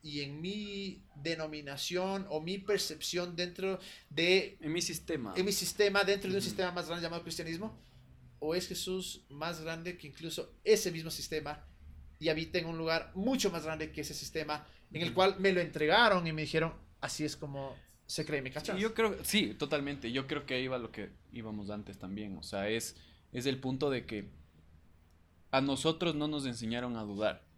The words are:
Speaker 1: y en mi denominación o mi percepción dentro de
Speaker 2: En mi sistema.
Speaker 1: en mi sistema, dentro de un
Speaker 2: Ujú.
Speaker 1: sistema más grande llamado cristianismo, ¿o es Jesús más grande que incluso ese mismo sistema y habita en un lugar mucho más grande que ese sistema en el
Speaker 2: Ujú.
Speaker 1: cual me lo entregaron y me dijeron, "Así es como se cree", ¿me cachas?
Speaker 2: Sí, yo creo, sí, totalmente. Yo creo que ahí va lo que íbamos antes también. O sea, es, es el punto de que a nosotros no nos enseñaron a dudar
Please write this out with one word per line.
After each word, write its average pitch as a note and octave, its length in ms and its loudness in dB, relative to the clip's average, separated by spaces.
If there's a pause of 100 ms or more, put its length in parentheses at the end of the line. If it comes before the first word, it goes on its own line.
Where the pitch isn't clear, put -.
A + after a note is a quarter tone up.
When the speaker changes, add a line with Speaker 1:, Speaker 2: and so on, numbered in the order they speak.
Speaker 1:
y D3 180 -4
en C#3+ 200 -6
mi G3 600 -6 (140)
denominación D#3 1120 -2
o D#3 120 -2
mi F3+ 180 -4
percepción F3 760 0
dentro F#3 460 -2 (300)
de E3+ 500 4
Speaker 2:
En D#3 120 -2
mi E3+ 100 0
sistema. D3+ 540 -4
Speaker 1:
en F#3 80 4
mi G3 80 2
sistema, G3 520 4
dentro G3 260 2
de F#3+ 60 2
un G3 60 2
Speaker 2:
Ujú. - 20 -2
Speaker 1:
sistema F#3 280 0
más F3 140 -4
grande E3+ 180 -4
llamado E3+ 180 -4
cristianismo, E3 540 -6 (600)
¿o D#3 160 0
es F3+ 140 0
Jesús F#3 600 -4
más D#3+ 320 -4
grande E3 340 -6
que D#3 100 -14
incluso D#3+ 460 -8 (100)
ese G3+ 300 6
mismo D#3+ 180 -6
sistema D3+ 560 -4 (540)
y D3+ 80 2
habita D#3+ 300 0
en E3 80 0
un E3 120 -4
lugar D#3+ 360 2
mucho G#3+ 360 2
más E3 140 -4
grande D#3 260 -4
que D3+ 120 -6
ese - 120 -6
sistema D3+ 500 -4 (280)
en D#3+ 100 -4
el E3+ 60 2
Speaker 2:
Ujú. - 80 -2
Speaker 1:
cual F#3+ 240 8
me F#3+ 120 8
lo F3+ 80 6
entregaron F3 640 6
y D#3+ 60 0
me D#3 100 -2
dijeron, D#3+ 320 2 (260)
"Así - 240 -2
es D3 120 -2
como C#3 400 -8 (300)
se - 200 -4
cree", D3 160 0
¿me C3 100 -6
cachas? F3+ 240 -4
Speaker 2:
Sí, G3 60 2
yo A3 120 2
creo, A3 300 4
sí, D3 300 4
totalmente. C#3+ 580 -2
Yo C3+ 140 0
creo C#3+ 180 -4
que C3+ 100 -4
ahí C3 140 0
va B2+ 100 0
lo A2+ 140 -6
que G2+ 180 -8 (220)
íbamos G#2+ 380 -8
antes G#2 280 -8
también. G2 380 -6
O D#2 60 -10
sea, G2+ 260 -2
es, A2+ 260 -2 (380)
es B2+ 140 -2
el C3+ 120 2
punto C3 300 0
de C3 160 0
que G#2 240 -6 (1200)
a C3+ 120 4
nosotros D#3 520 2
no D3 140 -2
nos D3 180 -2
enseñaron A#2+ 500 -4
a A2 60 -4
dudar G#2 420 0 (120)